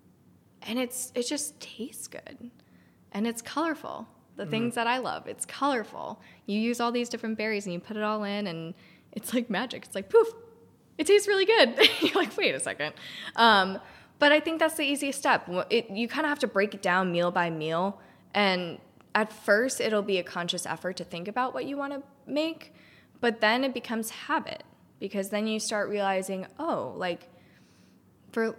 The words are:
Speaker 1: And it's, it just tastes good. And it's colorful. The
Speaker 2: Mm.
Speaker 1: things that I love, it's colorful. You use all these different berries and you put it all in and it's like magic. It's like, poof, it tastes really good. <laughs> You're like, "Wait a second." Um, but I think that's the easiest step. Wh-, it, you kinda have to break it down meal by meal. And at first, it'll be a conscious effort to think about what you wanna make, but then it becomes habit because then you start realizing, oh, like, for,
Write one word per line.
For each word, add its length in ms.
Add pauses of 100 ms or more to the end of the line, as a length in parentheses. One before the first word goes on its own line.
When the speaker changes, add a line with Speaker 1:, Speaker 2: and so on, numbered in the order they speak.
(600)
Speaker 1:
And 180
it's, 360
it 80
just 360
tastes 480
good. 440 (600)
And 160
it's 140
colorful. 680 (280)
The 100
Speaker 2:
Mm. 40
Speaker 1:
things 260
that 120
I 100
love, 300
it's 180
colorful. 760 (280)
You 120
use 200
all 120
these 180
different 280
berries 280
and 80
you 60
put 180
it 60
all 200
in 240
and 260 (380)
it's 220
like 160
magic. 360
It's 80
like, 160
poof, 180 (680)
it 80
tastes 220
really 180
good. 320 (180)
<laughs> 60
You're 140
like, 200
"Wait 200
a 40
second." 340 (420)
Um, 440 (380)
but 140
I 80
think 200
that's 160
the 100
easiest 340
step. 280
Wh-, 220
it, 220
you 160
kinda 220
have 100
to 80
break 260
it 80
down 300
meal 180
by 220
meal. 480 (340)
And 460 (340)
at 180
first, 480
it'll 220
be 160
a 60
conscious 420
effort 320
to 60
think 240
about 260
what 120
you 120
wanna 240 (240)
make, 480 (480)
but 180
then 240
it 120
becomes 340
habit 540 (360)
because 300
then 160
you 140
start 300
realizing, 580 (100)
oh, 400
like, 320 (1040)
for, 280